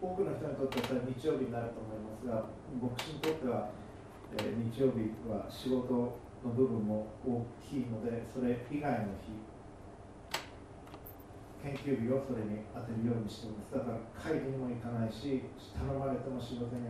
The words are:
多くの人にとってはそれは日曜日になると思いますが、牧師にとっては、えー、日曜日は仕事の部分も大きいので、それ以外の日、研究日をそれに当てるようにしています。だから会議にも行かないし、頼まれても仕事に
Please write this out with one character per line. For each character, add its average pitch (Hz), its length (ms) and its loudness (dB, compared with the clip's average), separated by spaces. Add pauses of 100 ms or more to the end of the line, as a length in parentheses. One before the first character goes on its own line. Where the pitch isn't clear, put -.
多 180 140 0
く 190 100 4
の 147 100 0
人 147 100 -2
に 139 100 0
と 135 100 2
っ - 20 6
て 127 140 2
は - 60 2
そ 131 60 0
れ 123 60 6
は 120 80 0
日 131 200 0
曜 139 120 6
日 127 60 4
に 117 60 0
な 113 100 0
る 113 100 0
と - 80 -6
思 110 160 -4
い 107 80 -4
ま 107 160 -6
す 123 80 -4
が、 110 160 2 (320)
牧 120 160 2 (100)
師 156 120 -4
に 147 80 -6
と 156 100 4
っ - 80 6
て 127 80 0
は、 107 220 2 (680)
え 107 80 0
ー、 117 320 2
日 135 80 4
曜 127 80 10
日 110 240 2 (160)
は 98 180 0
仕 - 200 -4
事 123 500 4 (240)
の 123 80 0
部 127 160 8
分 110 160 4
も 107 240 2 (180)
大 120 200 2 (180)
き 143 140 -4
い - 100 2
の 110 160 -2
で、 117 240 0
そ - 140 -4
れ 120 180 4 (100)
以 147 120 0
外 135 180 4
の 98 240 0
日、 113 80 -8 (2250)
研 143 80 -2
究 135 240 2
日 117 160 4
を 135 80 6
そ 117 160 0
れ 107 80 0
に 104 160 -2 (140)
当 123 60 -6
て 120 120 -4
る 110 160 4
よ 117 80 4
う 107 80 0
に 101 40 -2
し - 120 -8
て 113 60 -6
い - 20 -4
ま 107 160 -6
す。 - 80 -12
だ 131 80 2
か 113 160 -2
ら - 0 - (160)
会 156 320 0
議 135 80 0
に 135 40 -2
も 127 120 -2
行 117 80 -2
か 117 160 -4
な 113 160 2
い - 20 -4
し、 135 300 0 (320)
頼 135 240 0
ま 135 160 2
れ 120 80 2
て 139 80 -4
も 127 100 -2
仕 120 220 -4
事 120 160 -2
に 120 120 -2